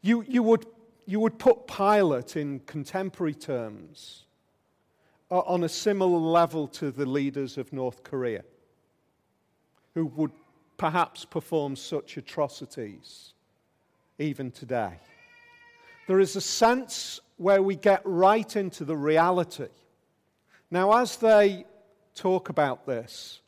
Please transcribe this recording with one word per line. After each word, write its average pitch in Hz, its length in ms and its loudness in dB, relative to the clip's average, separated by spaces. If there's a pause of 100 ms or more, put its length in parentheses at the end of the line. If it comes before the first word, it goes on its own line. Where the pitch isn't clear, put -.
You, 226 240 2
you 247 160 0
would, 220 240 4 (380)
you 202 160 -4
would 220 180 0
put 240 280 4
Pilate 196 680 2
in 143 240 -6
contemporary 175 720 -6
terms, 110 880 -12 (1040)
uh, 180 100 2
on 175 220 -2
a 165 60 -2
similar 190 500 0
level 160 480 2
to 147 240 -8
the 135 160 -6
leaders 139 520 -4
of 123 140 -10
North 127 300 -8
Korea, 120 400 -8 (1500)
who 165 120 -2
would 147 260 -4 (460)
perhaps 165 480 -2
perform 147 500 -4
such - 400 -10
atrocities - 1160 -10 (840)
even 139 320 -8
today. 117 440 -6 (1120)
There 190 100 2
is 196 160 2
a 196 60 -4
sense - 800 -2 (160)
where 196 260 4
we 196 140 0
get 196 280 2
right 196 520 2
into 185 280 -6
the 156 120 -4
reality. 160 720 2 (1000)
Now, 185 220 2
as 240 240 2
they 208 480 4 (500)
talk 185 340 -2
about 139 380 -2
this - 600 -10